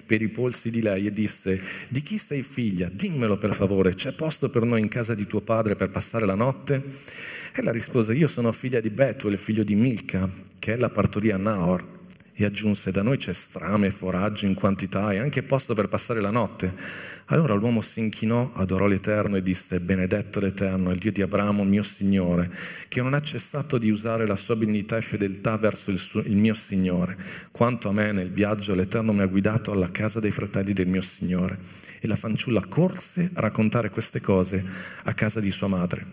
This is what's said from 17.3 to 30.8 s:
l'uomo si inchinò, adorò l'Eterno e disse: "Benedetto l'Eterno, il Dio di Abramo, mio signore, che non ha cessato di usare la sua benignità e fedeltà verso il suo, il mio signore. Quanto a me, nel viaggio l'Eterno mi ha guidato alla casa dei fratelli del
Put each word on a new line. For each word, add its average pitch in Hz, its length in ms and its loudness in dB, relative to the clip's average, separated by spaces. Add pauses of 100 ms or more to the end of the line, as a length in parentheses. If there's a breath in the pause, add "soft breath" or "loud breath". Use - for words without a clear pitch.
l'uomo 110 300 2
si - 180 -6
inchinò, 113 540 0
adorò 95 320 2
l'Eterno 101 500 2
e 95 60 2
disse: 92 380 -2
"Benedetto 95 600 0
l'Eterno, 95 520 0
il 90 60 0
Dio 107 140 0
di 101 80 -2
Abramo, 101 420 2
mio 101 200 4
signore, 90 680 2 (380 loud breath)
che 123 140 -2
non 131 100 0
ha 143 80 2
cessato 139 560 -4
di 107 140 2
usare 113 360 0
la 101 80 0
sua - 220 -2
benignità 107 400 0
e 113 60 -2
fedeltà 101 560 -2
verso 104 320 0
il 92 80 0
suo, - 240 -4
il 104 140 2
mio 107 180 6
signore. 90 640 0 (320 loud breath)
Quanto 120 400 0
a - 20 0
me, 104 200 0
nel 92 180 -2
viaggio 104 440 0
l'Eterno 107 380 2
mi 101 80 2
ha 98 60 4
guidato 101 440 2
alla 92 200 2
casa 107 280 4
dei 107 120 2
fratelli 98 420 0
del 92 160 4